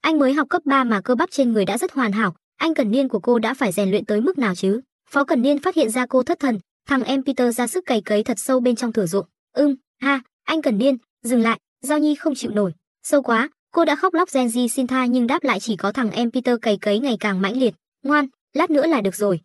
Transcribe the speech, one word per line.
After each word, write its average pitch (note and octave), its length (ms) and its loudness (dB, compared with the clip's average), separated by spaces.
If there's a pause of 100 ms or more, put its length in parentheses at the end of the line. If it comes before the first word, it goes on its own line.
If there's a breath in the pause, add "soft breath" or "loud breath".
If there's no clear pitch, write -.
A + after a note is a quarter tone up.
Anh D#4 180 2
mới C4+ 140 4
học C#4+ 160 0
cấp F4 160 0
ba C4+ 180 4
mà A3 180 0
cơ B3 140 0
bắp E4 160 -2
trên B3 220 2
người G#3 120 2
đã G3 120 -4
rất F4 160 -4
hoàn A#3+ 180 0
hảo, G3+ 240 0 (220)
anh D#4+ 160 0
Cẩn A#3+ 180 0
Niên C4+ 160 2
của A3 120 -2
cô A#3+ 200 2
đã A3+ 140 -2
phải A#3 180 -2
rèn G3 200 0
luyện G#3 140 0
tới G#3 160 0
mức F4 160 0
nào G#3 180 0
chứ? G3+ 260 -2 (280)
Phó C#4+ 140 2
Cẩn C#4 180 0
Niên C#4+ 180 2
phát F#4 160 -2
hiện C#4 140 2
ra B3 160 -2
cô B3+ 180 0
thất E4+ 160 -2
thần, A#3+ 200 -2 (280)
thằng C4 160 0
em C4+ 200 -2
Peter B3 340 0
ra B3 100 -2
sức F4+ 180 -6
cày A3+ 160 0
cấy G#3 220 0
thật A3+ 160 -4
sâu C4 200 0
bên A#3+ 160 2
trong A#3 160 -4
thửa G#3+ 140 0
ruộng. F3+ 200 -2 (280)
"Ưm, C#4+ 220 2 (260)
ha, C4+ 200 0 (220)
anh D#4 180 -2
Cẩn B3 160 0
Niên, C4 200 2 (260)
dừng A#3 180 2
lại, A3+ 180 0 (220)
Giao D4 180 0
Nhi D4+ 160 2
không C#4+ 200 -2
chịu - 160 -8
nổi, G3+ 220 0 (300)
sâu - 180 2
quá." B3 280 0 (240)
Cô E4+ 120 4
đã D4 100 0
khóc F4+ 180 -4
lóc E4+ 160 0
rên B3+ 200 0
ri A#3+ 180 0
xin B3 200 -2
tha B3+ 180 0
nhưng A#3+ 220 2
đáp D4 160 -2
lại A3+ 160 0
chỉ G#3+ 160 -4
có G3 160 -4
thằng A3+ 200 -2
em A#3 200 -2
Peter B3 300 -2
cày G#3 160 0
cấy G#3 220 0
ngày B3 200 -2
càng G3 220 -2
mãnh G3+ 160 -2
liệt. B3+ 160 0 (320)
"Ngoan, C#4+ 220 2 (260)
lát E4 160 0
nữa D4 180 2
là D4 140 2
được G3 140 -2
rồi." G3 300 0